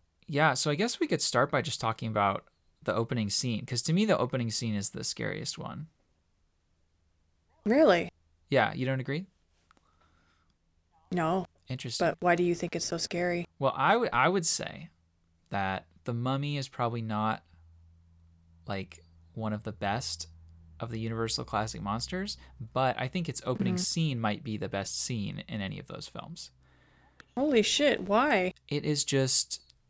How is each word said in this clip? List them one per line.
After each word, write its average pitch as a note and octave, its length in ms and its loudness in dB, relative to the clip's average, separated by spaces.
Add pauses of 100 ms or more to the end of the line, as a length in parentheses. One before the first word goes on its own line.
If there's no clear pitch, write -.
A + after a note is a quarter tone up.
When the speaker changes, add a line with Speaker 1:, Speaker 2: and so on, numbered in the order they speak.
(280)
Speaker 1:
Yeah, D3 280 4
so D3+ 160 2
I D3 40 2
guess F#3 240 0
we E4+ 60 0
could F3 160 0
start - 300 2
by C3+ 100 2
just - 180 -4
talking A2+ 300 -2
about G2+ 360 2 (380)
the F#2 120 0
opening A2+ 340 0
scene, A2+ 360 -2
'cause B2 180 -4
to D#3 100 2
me G3+ 120 4
the G3 120 4
opening B2 320 -2
scene A2 240 -2
is G2 160 -2
the - 140 -6
scariest - 560 -6
one. D3 280 -10 (1800)
Speaker 2:
Really? G3+ 460 6 (400)
Speaker 1:
Yeah, B2 240 4
you B2+ 140 -2
don't C3 120 -2
agree? C#3 260 -4 (1900)
Speaker 2:
No. F3 340 0 (220)
Speaker 1:
Interesting. C3 400 -2
Speaker 2:
But - 120 0
why F3 160 4
do F3 80 2
you F3 100 2
think E3+ 220 -2
it's E3+ 100 -2
so E3 120 -2
scary? F3 500 -2 (120)
Speaker 1:
Well, C3+ 160 2
I D3+ 220 4
would, B3 160 0
I B2+ 160 4
would F3+ 160 0
say - 440 -4 (600)
that F#2+ 360 -2 (180)
The A#2+ 100 -4
Mummy C3+ 440 -2
is C3+ 100 -6
probably A#2 340 -2
not, A2 420 0 (1200)
like, F#2+ 360 -8 (300)
one A2 200 -4
of G#2+ 100 -6
the A2 80 -6
best G#2 560 -4 (520)
of A#2 120 -8
the A2+ 80 -6
Universal A2+ 460 -2
classic A2 360 -2
monsters, A#2+ 560 -4 (360)
but C3 260 0
I C3 80 -4
think E3+ 200 -4
its - 180 -6
opening - 300 0
Speaker 2:
Mm-hmm. F3+ 60 -2
Speaker 1:
scene D#3+ 380 0
might G#2+ 240 -2
be G#2+ 140 -4
the G2+ 120 -4
best - 320 -4
scene G2+ 460 -4
in A2 140 -6
any G2 180 -6
of F#2 80 -14
those - 200 -12
films. - 440 -14 (840)
Speaker 2:
Holy B3+ 280 4
shit, C#4 380 4
why? G3+ 520 4 (140)
Speaker 1:
It C#3+ 180 -2
is D3 180 2
just, - 580 2 (280)